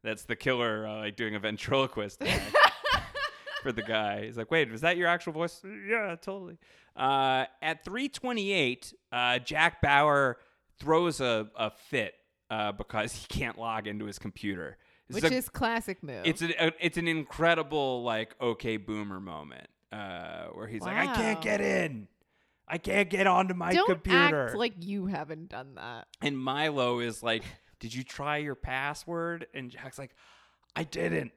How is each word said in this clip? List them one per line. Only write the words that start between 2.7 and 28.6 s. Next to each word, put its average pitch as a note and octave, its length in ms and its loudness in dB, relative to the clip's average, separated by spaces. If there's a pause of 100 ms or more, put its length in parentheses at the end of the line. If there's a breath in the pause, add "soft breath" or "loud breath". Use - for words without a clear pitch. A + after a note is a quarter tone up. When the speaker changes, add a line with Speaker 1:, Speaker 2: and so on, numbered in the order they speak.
Speaker 1:
<laughs> C#5+ 520 -8
for C3+ 80 -2
the A2+ 100 -4
guy. G#2+ 440 0
He's A#2 120 -10
like, A2+ 140 -4
"Wait, D#3 200 4
was A2+ 100 -8
that E3+ 160 2
your F3+ 100 2
actual E3+ 260 0
voice?" E3 280 -4 (260)
"Yeah, G#3 340 0
totally." F#3 360 -10 (400 soft breath)
Uh, C3+ 480 4 (160)
at D#3 240 -2
three B3 240 -4
twenty-eight, G3 840 0 (200)
uh, B2 260 4
Jack D#3 420 2
Bauer C#3+ 580 6 (380 soft breath)
throws D#3 440 4
a, A2 340 2
a A2 160 0
fit, A2 440 -4 (340)
uh, G#2 240 0
because G#2+ 420 -2
he - 120 -12
can't - 300 -4
log A2+ 300 -2
into G#2 180 -4
his G2+ 140 -8
computer. F#2 580 -6 (300 soft breath)
This A3 160 -4
Speaker 2:
Which E3 80 6
Speaker 1:
a, B3+ 40 2
Speaker 2:
is B3 140 -2
classic A3+ 540 -4
move. B2 220 -8
Speaker 1:
it's D#3 160 0
an, E3 180 -2
a, E3 220 4
it's E3+ 160 0
an E3+ 100 0
incredible, D3+ 960 2
like, A2 380 -2
okay A#2 360 0
boomer G#2 440 -6
moment, D2+ 460 -12 (260)
uh, E2+ 600 -10
where G2+ 140 -10
he's G#2+ 140 -8
like, F#3 160 -4
"I - 160 2
can't A3 260 2
Speaker 2:
Wow. - 40 -6
Speaker 1:
get G#3 180 0
in. F3+ 460 -2 (640)
I E3+ 60 -4
can't G3 320 0
get G3 180 2
onto F#3 280 4
my F3 180 0
Speaker 2:
Don't F4+ 140 6
Speaker 1:
computer." F3+ 600 4
Speaker 2:
act B2 60 -4
like A3+ 240 0
you F#3+ 280 -4
haven't D#3 420 -6
done C3 260 -12
that. A#2 320 -12 (140)
Speaker 1:
And C#3+ 160 0
Milo C3 600 2
is A#2 240 -4
like, A2+ 200 0 (360 loud breath)
"Did A#2 140 -10
you B2+ 100 -6
try D3 340 -4
your D3 180 -4
password?" E3 1000 -4